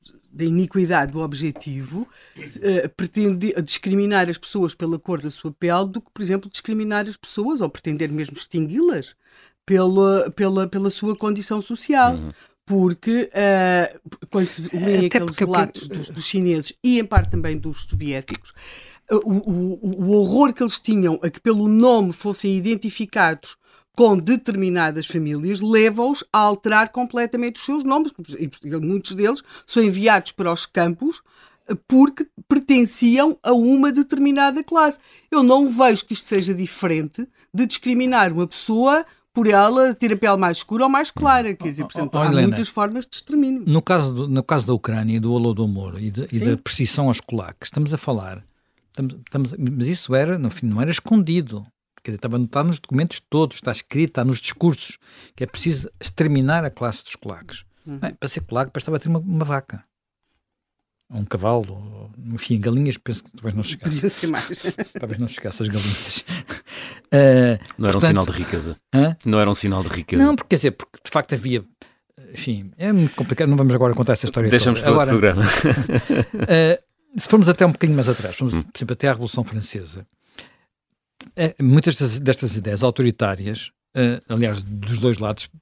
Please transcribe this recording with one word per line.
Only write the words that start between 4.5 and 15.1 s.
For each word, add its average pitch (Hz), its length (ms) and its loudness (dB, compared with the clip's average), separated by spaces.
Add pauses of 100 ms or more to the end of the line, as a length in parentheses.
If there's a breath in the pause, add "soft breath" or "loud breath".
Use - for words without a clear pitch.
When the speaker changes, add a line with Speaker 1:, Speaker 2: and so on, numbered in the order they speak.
Speaker 1:
pela 165 240 -4
cor 175 200 -6
da 143 120 -8
sua - 200 -12
pele 180 380 -2
do 220 100 -10
que, - 140 -16
por 214 80 -14
exemplo, 196 260 -4
discriminar 214 600 -4
as 208 100 -14
pessoas 247 420 -6
ou 165 120 -2
pretender 151 400 -6
mesmo 147 260 -6
extingui-las 175 800 -2 (500 soft breath)
pela, 190 640 4
pela, 190 380 0
pela 190 240 -2
sua 208 240 -4
condição 208 440 -4
social. 247 560 2
Speaker 2:
Uhum. 78 160 -10 (360 loud breath)
Speaker 1:
Porque, 196 680 0
eh, 185 640 2 (320)
quando 185 200 0
se - 120 -8 (140)
lê 190 220 2
Speaker 3:
Até 180 100 4
Speaker 1:
aqueles 175 240 0